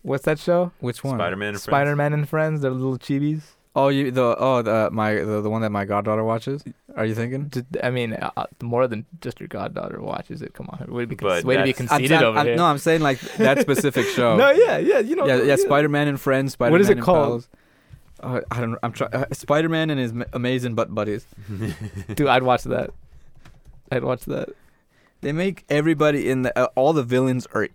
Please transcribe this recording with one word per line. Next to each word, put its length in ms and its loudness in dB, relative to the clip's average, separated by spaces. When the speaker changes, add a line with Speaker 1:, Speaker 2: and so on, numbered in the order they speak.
Speaker 1:
What's 240 -6
that 140 2
show? 420 0
Speaker 2:
Which 240 -8
one? 140 -2
Speaker 3:
Spider-Man 320 -2
and 60 -6
Friends. 80 -10
Speaker 1:
Spider-Man 500 0
and 140 -2
Friends. 340 -2
They're 80 0
little 280 -2
chibis. 440 -2
Speaker 2:
Oh, 140 4
you, 220 0
the, 280 2
oh, 220 2
the, 320 2
my, 220 0
the, 260 -2
the 80 -2
one 140 -2
that 80 -2
my 160 -2
goddaughter 360 0
watches. 400 -4
Are 120 -2
you 80 -2
thinking? 300 -4
Speaker 1:
D-, 200 -8
I 60 -2
mean, 240 -4
uh, 240 -6
uh, 80 -6
more 240 0
than 200 -6
just 180 -10
your 80 -14
goddaughter 540 -8
watches 400 -10
it. 100 -14
Come 180 -16
on, 220 -14
way 120 -4
to 20 -10
be 100 -8
con-, 140 -2
Speaker 3:
But 140 0
Speaker 1:
way 120 2
to 60 2
be 100 2
Speaker 3:
that's 60 -4
Speaker 1:
conceited 300 2
Speaker 2:
I'm, 60 6
Speaker 1:
over 160 2
Speaker 2:
I'm, 80 2
Speaker 1:
here. 80 0
Speaker 2:
no, 100 2
I'm 100 2
saying, 240 2
like, 180 0
that 220 4
Speaker 1:
<laughs> 20 4
Speaker 2:
specific 460 2
show. 280 4
Speaker 1:
No, 140 8
yeah, 260 6
yeah, 220 4
you 180 0
know, 100 0
Speaker 2:
Yeah, 100 4
yeah, 80 2
Speaker 1:
yeah. 120 4
Speaker 2:
Spider-Man 520 2
and 120 -4
Friends, 380 0
Speaker 1:
What 240 4
is 60 4
Speaker 2:
Spider-Man 20 6
Speaker 1:
it 80 6
Speaker 2:
and 40 -6
Speaker 1:
called? 260 4
Speaker 2:
Pals. 200 -6
Uh, 200 -4
I 100 -4
don't 120 -4
know. 100 -8
I'm 100 -4
try-, 140 -4
uh, 260 -2
Spider-Man 560 0
and 100 -2
his 140 -2
ma-, 220 -8
amazing 400 -2
butt 200 -2
buddies. 300 -4
Speaker 3:
<laughs> 680 -8
Speaker 1:
Dude, 120 0
I'd 160 4
watch 220 2
that. 260 -4
I'd 140 -4
watch 220 -4
that. 240 -6
Speaker 2:
They 100 -4
make 380 -4
everybody 580 2
in 140 0
the, 160 0
uh, 160 2
all 180 4
the 120 2
villains 500 0
are 200 -2